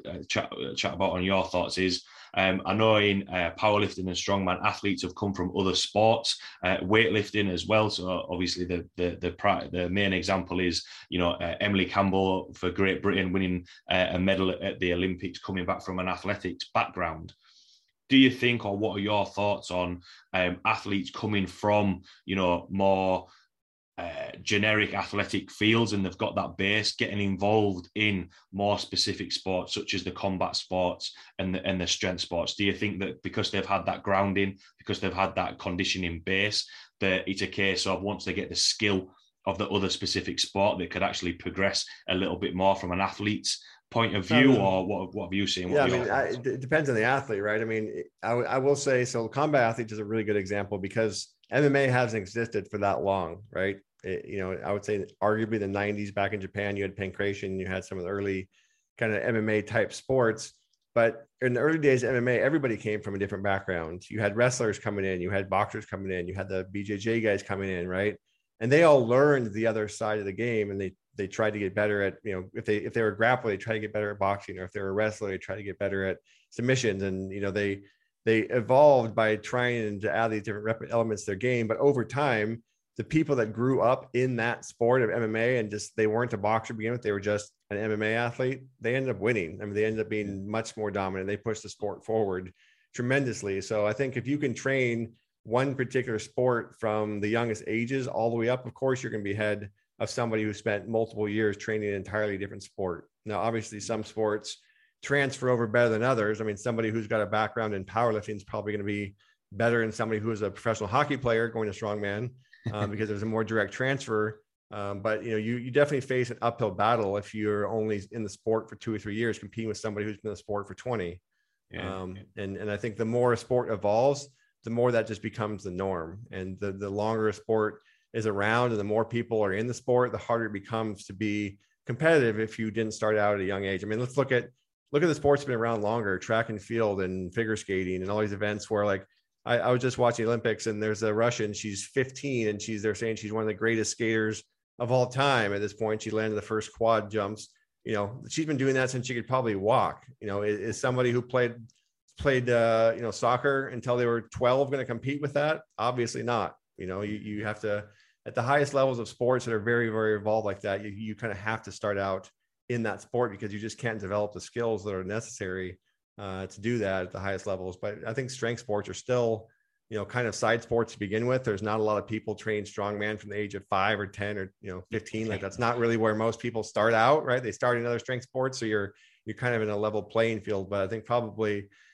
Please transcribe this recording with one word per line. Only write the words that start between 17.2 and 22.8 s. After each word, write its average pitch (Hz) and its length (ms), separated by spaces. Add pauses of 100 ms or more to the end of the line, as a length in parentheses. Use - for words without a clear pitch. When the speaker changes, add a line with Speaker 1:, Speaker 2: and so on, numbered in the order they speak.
Speaker 1:
Do 135 80
you 131 140
think, 120 340
or 101 140
what 101 180
are 101 60
your 104 240
thoughts - 460
on, 87 300 (300)
um, 90 320
athletes 101 460
coming 104 380
from, 101 540 (240)
you 95 100
know, 87 340
more, 95 560 (720)